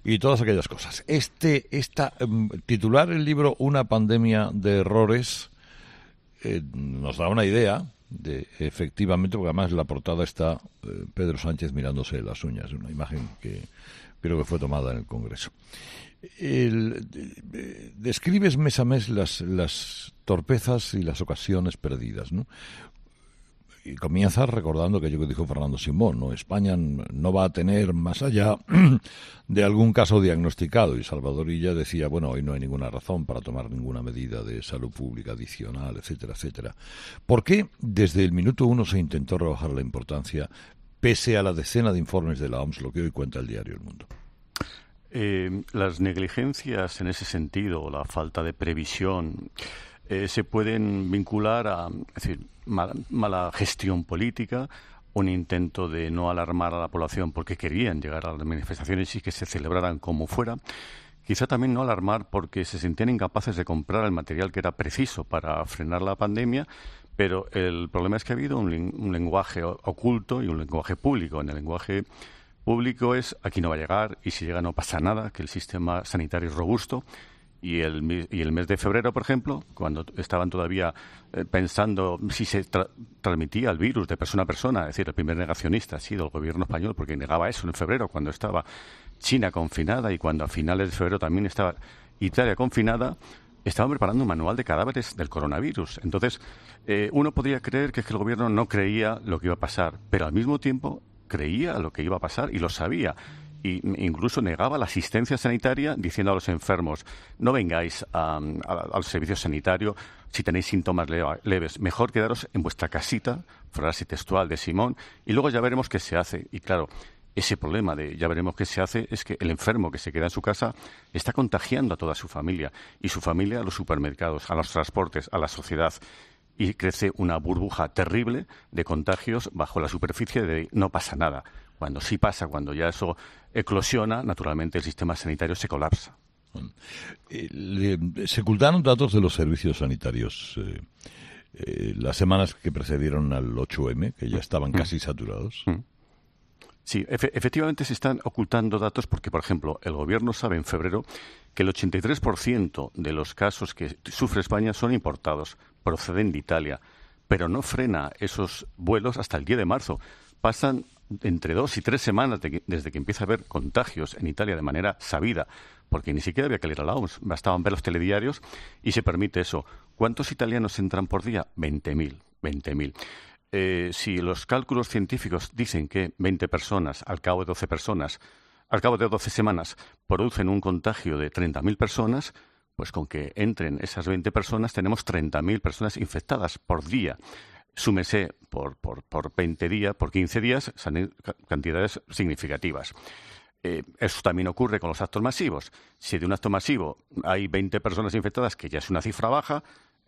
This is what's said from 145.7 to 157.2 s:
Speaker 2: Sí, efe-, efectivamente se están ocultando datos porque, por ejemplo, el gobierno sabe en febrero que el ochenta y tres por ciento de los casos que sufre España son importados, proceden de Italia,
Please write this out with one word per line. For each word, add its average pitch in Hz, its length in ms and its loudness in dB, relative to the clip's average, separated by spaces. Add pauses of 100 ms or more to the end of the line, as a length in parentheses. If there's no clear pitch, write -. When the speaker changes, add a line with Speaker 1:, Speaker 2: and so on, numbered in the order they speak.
Speaker 2:
Sí, - 240 -2
efe-, - 280 0
efectivamente 143 500 0
se 123 80 -4
están 127 300 0
ocultando 110 560 0
datos 110 260 0
porque, - 240 -4
por 82 120 0
ejemplo, 76 420 -2
el 80 100 -4
gobierno 107 400 0
sabe 104 220 0
en 80 80 0
febrero 90 420 -2 (480)
que - 80 -2
el 95 80 6
ochenta 95 300 0
y - 20 0
tres 139 180 0
por 104 180 2
ciento 95 580 0
de 78 180 -4
los 78 220 -4
casos 98 400 0
que 78 280 -8
sufre - 380 0
España 107 320 0
son 120 200 2
importados, 76 640 -2 (260)
proceden 90 480 2
de 73 80 -2
Italia, 73 420 0 (460)